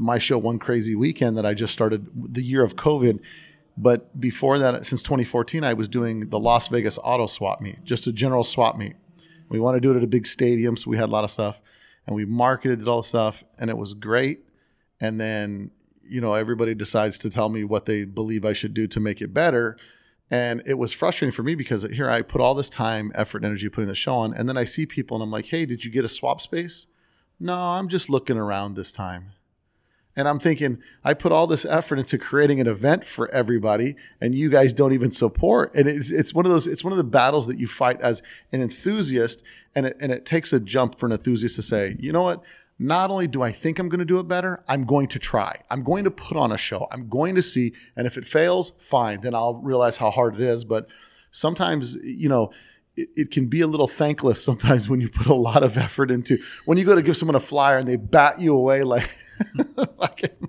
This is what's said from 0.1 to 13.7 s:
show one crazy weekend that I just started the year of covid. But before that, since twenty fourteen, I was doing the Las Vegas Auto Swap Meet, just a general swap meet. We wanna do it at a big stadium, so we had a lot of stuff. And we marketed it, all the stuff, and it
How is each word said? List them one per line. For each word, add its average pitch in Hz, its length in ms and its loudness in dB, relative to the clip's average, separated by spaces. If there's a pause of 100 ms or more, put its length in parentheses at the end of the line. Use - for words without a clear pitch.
show 123 200 2
one 113 220 0
crazy 113 360 -2
weekend 120 420 0
that 107 80 -2
I 104 80 2
just 104 180 -4
started 107 420 0
the 123 280 -8
year 131 220 2
of - 120 0
covid. 123 440 2 (580)
But 120 420 2
before 135 400 2
that, 123 260 2
since 123 160 -4
twenty 127 220 0
fourteen, 120 400 -2
I 123 100 0
was 110 140 -2
doing 113 420 -4
the 107 100 -2
Las 117 280 4
Vegas 110 340 -2
Auto 120 260 0
Swap - 340 -4
Meet, - 240 -12
just - 200 -4
a 123 60 -2
general 120 320 0
swap 113 340 0
meet. 104 180 -8 (520)
We 110 140 -2
wanna 127 180 2
do 131 140 4
it 123 40 4
at 117 60 0
a 117 40 0
big 113 200 0
stadium, 120 480 0
so - 160 -8
we 110 60 0
had 110 100 0
a 110 60 -4
lot 107 100 0
of 101 80 -4
stuff. 104 300 -6 (440)
And 104 120 -6
we 104 80 -4
marketed 120 560 0
it, 110 80 -4
all 117 120 2
the - 60 -8
stuff, 110 380 -2 (120)
and 113 120 -6
it 113 80 -6